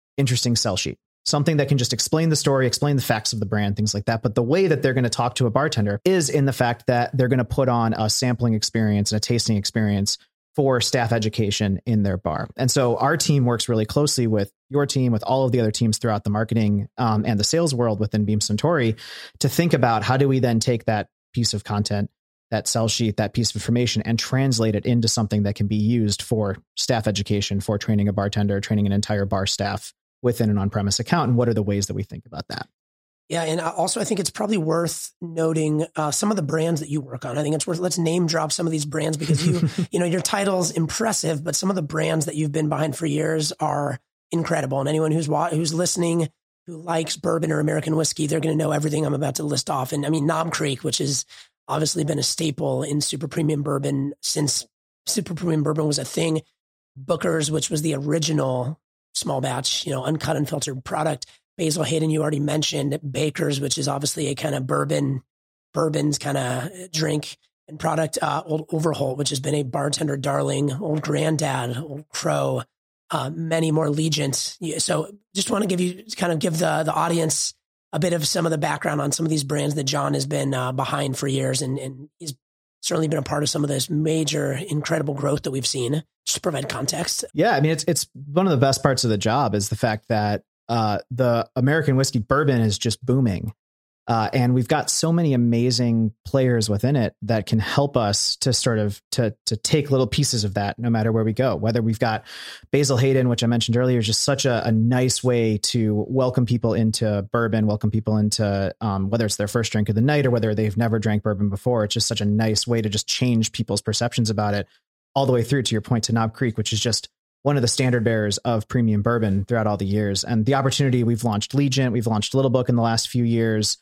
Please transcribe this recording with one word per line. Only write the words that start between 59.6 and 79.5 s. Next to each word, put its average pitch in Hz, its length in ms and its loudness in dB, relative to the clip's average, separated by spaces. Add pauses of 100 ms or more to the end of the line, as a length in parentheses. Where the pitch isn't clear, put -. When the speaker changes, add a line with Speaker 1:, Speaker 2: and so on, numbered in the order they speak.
Speaker 2:
you 147 80 -4
know, 131 100 -4
uncut, 151 320 -2
unfiltered 143 480 -4
product. 156 440 -4 (340)
Basil 156 220 0
Hayden, 156 260 0
you 156 120 2
already 147 180 0
mentioned. 147 600 -2 (100)
Baker's, 147 500 -2
which 139 180 -2
is 139 100 -2
obviously 143 400 -2
a 139 80 -2
kind 143 200 -4
of 131 100 -4
bourbon, 143 560 -2 (540)
bourbon's 147 420 2
kind 143 180 -4
of 147 560 -4
drink 151 460 -2 (300)
and 151 120 -16
product. 156 420 -2
Uh, 147 240 -2
Old 156 260 -4
Overholt, 151 460 -2
which 143 120 -2
has 139 100 -4
been 143 140 -2
a 147 100 0
bartender 143 540 -4
darling. 139 560 -2
Old 156 280 -4
Granddad, 147 760 -2
Old 147 320 -12
Crow, 139 540 -2 (480)
uh, 139 220 -2
many 160 380 0
more, 151 180 2
Legent. 147 720 -2
Yeah, - 200 -6
so 160 360 -2 (200)
just 196 160 -2
wanna 208 160 0
give 180 120 0
you, 180 240 -2 (140)
kind 175 160 0
of 156 60 0
give 160 180 -2
the, 160 260 0
the 151 100 -2
audience 165 600 0 (400)
a 151 60 -2
bit 170 140 2
of 156 120 -2
some 170 200 0
of 165 60 2
the 160 60 0
background 147 420 -2
on 143 120 0
some 165 140 -2
of 156 40 0
these 156 140 0
brands 143 320 -2